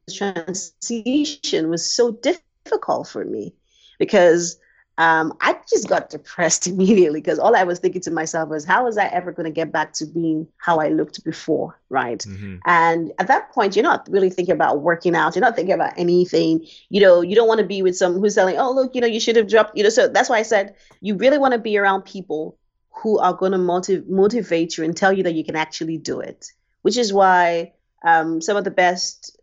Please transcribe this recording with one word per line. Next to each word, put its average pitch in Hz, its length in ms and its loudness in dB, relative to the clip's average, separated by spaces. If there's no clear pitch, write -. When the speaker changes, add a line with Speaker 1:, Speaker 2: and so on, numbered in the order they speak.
Speaker 1:
transition 202 1600 -4
was 165 240 -4
so 240 180 2
difficult - 960 -6
for - 180 -8
me 107 280 -10
because, 175 580 4
um, 160 440 2
I 311 160 0
just 269 180 0
got 175 220 -2
depressed - 580 -4
<laughs> 180 60 -6
immediately 185 480 4
'cause 160 160 -2
all 208 180 4
I 190 80 4
was 175 160 -4
thinking 180 220 -4
to 160 100 -8
myself 160 380 -4
was, 156 160 -8
"How 202 200 0
was 220 120 -4
I 196 100 0
ever 180 240 -4
gonna 165 200 -8
get 156 200 -4
back 156 220 -4
to 160 120 -10
being 160 420 -4
how 165 220 0
I 151 100 0
looked 151 340 -4
before?" 160 560 -6
Right? 120 360 -6
Speaker 2:
Mm-hmm. 98 300 -12
Speaker 1:
And 165 540 2
at 190 80 -4
that 269 240 0
point, 196 240 -2
you're 214 80 2
not - 260 0
really 190 220 2
thinking 175 240 -2
about 147 260 0
working 170 340 0
out. 160 200 0
You're 185 80 -2
not 233 120 2
thinking 185 200 0
about 160 220 -2
anything. 165 680 2
You 202 120 2
know, 175 200 8
you 175 140 -2
don't 226 120 6
wanna 220 180 2
be 190 180 -6
with 180 140 0
someone 180 240 0
who's 208 140 0
telling, 185 220 2
"Oh, 254 140 0
look, 262 240 -2
you 247 60 -2
know, 233 60 2
you 226 120 -2
should 226 160 0
have 220 120 4
dropped," 214 300 2
you 202 60 0
know. 202 60 4
So 214 180 4
that's 233 220 0
why 240 100 0
I 220 40 0
said 202 320 -2
you 196 140 -4
really 254 220 2
wanna 254 220 2
be 208 180 -2
around 196 260 2
people 156 540 -10
who 214 300 -2
are 180 140 2
gonna 190 260 -2
motiv-, 185 500 -2
motivate 190 680 0
you 160 60 -4
and 165 140 -4
tell 196 160 2
you 190 100 0
that 170 120 -2
you 156 80 -4
can 160 120 -8
actually 160 440 -6
do 127 220 -8
it, - 300 -14
which 214 160 0
is 220 160 0
why 180 600 2
um, 165 360 2
some 202 160 -2
of 202 60 -2
the 190 80 -6
best, - 720 -2